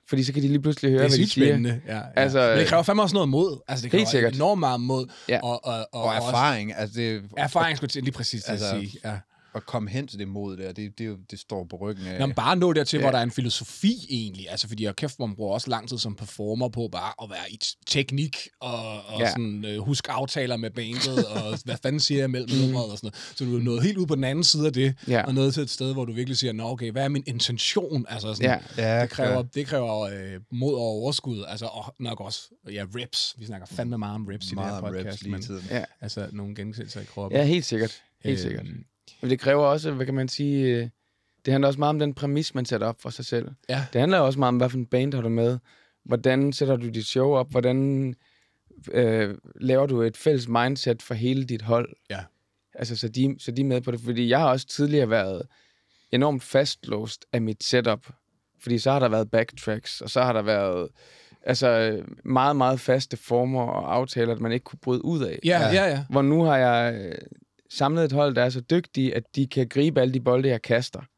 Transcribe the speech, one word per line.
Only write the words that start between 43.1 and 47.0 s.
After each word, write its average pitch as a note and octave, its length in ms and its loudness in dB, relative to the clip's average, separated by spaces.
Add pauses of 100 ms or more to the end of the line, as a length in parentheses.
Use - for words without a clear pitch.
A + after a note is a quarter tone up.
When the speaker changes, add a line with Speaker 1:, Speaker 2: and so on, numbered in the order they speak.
Speaker 1:
sig A2+ 140 -10
selv. A#2+ 240 -4 (200)
Speaker 2:
Ja. C3 240 -2
Speaker 1:
Det B2 80 2
handler F3+ 180 4
også C3+ 200 4
meget C3+ 100 4
om, B2 80 4
hvad B2+ 120 4
for B2 100 -4
en A#2+ 80 -4
band C3 280 0
har C3 80 -2
du A2+ 60 -2
med, A#2 300 2 (460)
hvordan C3 480 2
sætter C3+ 240 2
du A#2+ 120 -4
dit A2+ 180 -4